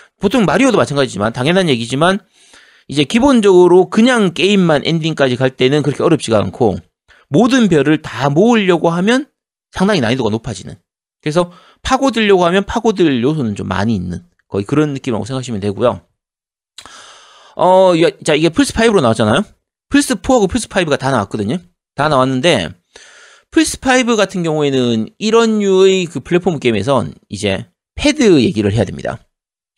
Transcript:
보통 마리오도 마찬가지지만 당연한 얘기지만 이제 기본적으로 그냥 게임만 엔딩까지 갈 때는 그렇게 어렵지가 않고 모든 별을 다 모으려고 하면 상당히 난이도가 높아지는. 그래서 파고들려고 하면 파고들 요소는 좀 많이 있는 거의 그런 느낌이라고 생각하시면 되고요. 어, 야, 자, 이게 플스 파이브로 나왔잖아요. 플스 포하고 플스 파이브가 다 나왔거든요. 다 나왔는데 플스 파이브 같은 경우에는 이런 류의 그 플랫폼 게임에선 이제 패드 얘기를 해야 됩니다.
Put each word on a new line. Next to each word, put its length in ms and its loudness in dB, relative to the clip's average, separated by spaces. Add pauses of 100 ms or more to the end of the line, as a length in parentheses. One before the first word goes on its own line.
(220)
보통 240 0
마리오도 320 2
마찬가지지만 560 -2
당연한 360 0
얘기지만 500 -2 (680)
이제 160 -2
기본적으로 840 4
그냥 460 2
게임만 500 2
엔딩까지 520 -2
갈 120 0
때는 320 0
그렇게 220 -2
어렵지가 340 0
않고 400 -2 (520)
모든 380 2
별을 360 0
다 260 -6
모으려고 600 2
하면 340 0 (460)
상당히 300 0
난이도가 280 -2
높아지는. 460 -8 (480)
그래서 280 -2 (300)
파고들려고 640 0
하면 180 0
파고들 600 0
요소는 320 -2
좀 120 -8
많이 280 -2
있는 280 -8 (240)
거의 180 -4
그런 280 0
느낌이라고 320 -6
생각하시면 360 -8
되고요. 400 -2 (1600)
어, 440 4
야, 80 4 (140)
자, 120 0
이게 140 2
플스 240 0
파이브로 280 2
나왔잖아요. 420 0 (460)
플스 260 0
포하고 320 2
플스 200 -6
파이브가 300 -2
다 140 -4
나왔거든요. 460 -4 (380)
다 140 -2
나왔는데 600 0 (800)
플스 280 0
파이브 380 0
같은 260 -2
경우에는 640 -2 (100)
이런 420 0
류의 480 2
그 120 -12
플랫폼 400 -2
게임에선 540 -2 (160)
이제 360 -4 (300)
패드 460 2
얘기를 320 0
해야 100 0
됩니다. 360 -8 (580)